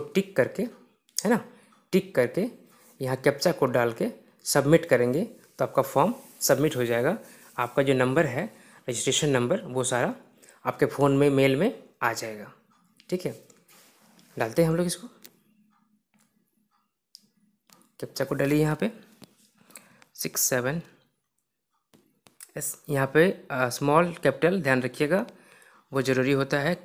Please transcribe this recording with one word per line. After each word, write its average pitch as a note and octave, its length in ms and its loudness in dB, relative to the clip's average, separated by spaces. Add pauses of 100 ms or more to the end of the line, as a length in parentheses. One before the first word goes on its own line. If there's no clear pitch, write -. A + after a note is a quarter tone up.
टिक - 280 -4
करके, C3 260 0
है - 680 -8
ना, A#3 140 0 (480)
टिक F#3+ 220 0
करके C#3 320 0 (540)
यहाँ C3 180 -2
कैप्चा D3 340 2
कोड C3 200 0
डाल A#2+ 200 2
के A3+ 180 -4 (340)
सबमिट C#3+ 420 4
करेंगे B2 380 2
तो - 400 -8
आपका B2+ 200 0
फॉर्म E3+ 300 0 (260)
सबमिट C#3+ 360 2
हो B2 80 0
जाएगा। A#2+ 320 0 (400)
आपका B2 260 -2
जो C3+ 120 2
नंबर C3 340 2
है C3 160 -6 (440)
रजिस्ट्रेशन C3+ 420 -2
नंबर C3 340 0
वो B2+ 200 -4
सारा C3 300 -2 (500)
आपके B2+ 220 0
फ़ोन C#3 300 2
में, C#3+ 140 4
मेल C3+ 260 4
में F3+ 260 -2 (200)
आ A#2 100 0
जाएगा, A2 400 -10 (580)
ठीक F3+ 160 -6
है। B2 60 -6 (1040)
डालते A#2 260 0
हैं E3 60 2
हम D#3+ 80 0
लोग F3 100 0
इसको, F3+ 200 -8 (3000)
कैप्चा - 240 -8
कोड - 140 -4
डालिए C#3+ 220 2
यहाँ D3+ 160 0
पे A3+ 140 -4 (1300)
सिक्स - 260 -8
सेवन C3+ 380 -2 (1800)
एस, - 200 -8 (140)
यहाँ C3+ 160 2
पे, D#3 240 6 (200)
अ, B2+ 200 0
स्मॉल D#3 440 2
कैपिटल D#3+ 480 0
ध्यान C3 200 2
रखिएगा, D3+ 440 -2 (640)
वो C3 100 0
ज़रूरी C3 300 2
होता C3+ 280 0
है, D#3+ 140 0 (100)